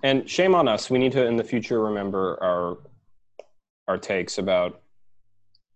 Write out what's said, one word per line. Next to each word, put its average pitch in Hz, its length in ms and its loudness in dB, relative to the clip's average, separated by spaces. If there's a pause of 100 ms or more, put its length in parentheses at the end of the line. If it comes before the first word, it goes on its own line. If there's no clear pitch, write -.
And 135 260 2
shame 185 240 4
on 160 140 4
us. 107 200 -2
We 131 80 2
need 127 160 2
to, 131 140 2
in 117 100 0
the 113 60 0
future, 117 400 -2
remember 98 580 -2
our, 87 380 -2 (1080)
our 92 100 -2
takes 92 400 -4
about 92 420 0 (960)